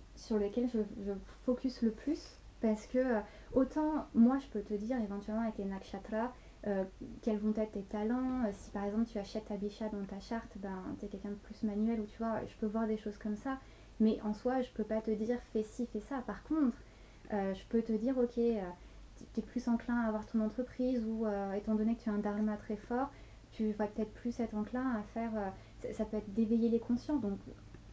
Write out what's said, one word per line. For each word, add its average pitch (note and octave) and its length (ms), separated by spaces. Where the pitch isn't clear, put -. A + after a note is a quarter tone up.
sur - 240
lesquelles G#3 340
je, A3+ 60
je G3+ 80
focus B3+ 380
le A3+ 80
plus, - 480
parce G#3+ 240
que, B3+ 120
euh, B3 220
autant, D4+ 600
moi, A#3+ 240
je C4+ 80
peux G#3 160
te G#3 120
dire A3 280
éventuellement G3+ 400
avec A3 160
les G3+ 60
nakshatras, G3 680
euh, G3 180
quels G#3+ 160
vont G#3+ 180
être G#3+ 160
tes G3+ 120
talents, B3 600
euh, G#3 80
si - 180
par G3+ 140
exemple G#3+ 220
tu A3+ 120
achètes G#3 280
ta G#3 100
bisha G#3 320
dans G3+ 160
ta G3 160
charte, A3+ 360
ben, G3 200
t'es - 80
quelqu'un G3+ 240
de G3+ 60
plus - 260
manuel, A3 380
ou G#3 40
tu G#3 140
vois, A3+ 280
je - 100
peux A3+ 100
voir A3 200
des G#3+ 120
choses G#3+ 180
comme G#3 180
ça, C4 220
mais A3 280
en G#3+ 80
soi, B3+ 260
je B3 120
peux G#3+ 120
pas G#3+ 160
te A3 100
dire A3 280
fais G#3+ 80
ci, A#3 280
fais G#3+ 100
ça. C#4 160
Par G3 160
contre, D4+ 340
euh, G3 220
je F#3+ 160
peux A3+ 100
te A3+ 120
dire, A#3 260
ok, A#3+ 180
euh, A#3 240
t-, - 160
t'es - 80
plus - 280
enclin A#3+ 340
à A3+ 60
avoir G#3+ 180
ton A3+ 140
entreprise, B3+ 640
ou, A3 180
euh, G3 300
étant G#3 220
donné G#3+ 180
que A#3 80
tu A3 80
as - 20
un G#3 60
dharma G#3 400
très G#3 180
fort, B3 340
tu G#3+ 200
vas G#3 140
peut-être G#3+ 260
plus - 260
être A3+ 160
enclin A#3 460
à - 20
faire, A#3 220
euh, G3+ 120
ça, - 140
ça A3 100
peut G#3+ 140
être G3+ 160
d'éveiller A3+ 340
les A3+ 120
conscients. A#3+ 360
Donc, G3+ 220